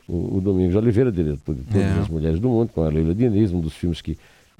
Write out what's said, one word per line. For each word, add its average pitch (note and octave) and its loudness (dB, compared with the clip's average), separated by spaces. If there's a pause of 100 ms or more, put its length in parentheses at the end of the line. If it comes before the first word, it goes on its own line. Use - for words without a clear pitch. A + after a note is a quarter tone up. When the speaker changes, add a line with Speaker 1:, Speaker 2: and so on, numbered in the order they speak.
Speaker 1:
o, F2+ -4
o F#2+ 0
Domingos F#2 2
Oliveira, A#2 2
diretor D#2 -2
de C2 -10
Todas G2 0
Speaker 2:
É. - 0
Speaker 1:
as - -2
Mulheres D#2+ -2
do A#2+ 0
Mundo, A#2 0
com E2 0
a D#2+ 2
Leila D#2+ 0
Diniz, G#2+ 2
um F2 -2
dos D#2+ -4
filmes E2+ -4
que D#2+ -8 (420)